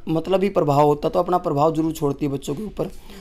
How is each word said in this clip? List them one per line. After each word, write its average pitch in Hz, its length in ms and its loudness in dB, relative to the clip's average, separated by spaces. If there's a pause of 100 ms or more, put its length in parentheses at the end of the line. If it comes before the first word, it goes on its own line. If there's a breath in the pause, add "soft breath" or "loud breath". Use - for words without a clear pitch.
मतलब 175 360 0
ही 202 60 2
प्रभाव 151 360 4
होता 147 220 2
है, 143 40 -2
तो 180 80 2
अपना 180 180 2
प्रभाव 160 380 2
जरूर 160 160 0
छोड़ती 147 340 -2
है 139 60 -2
बच्चों 143 240 -6
के 214 80 -10
ऊपर। - 280 -8 (300 loud breath)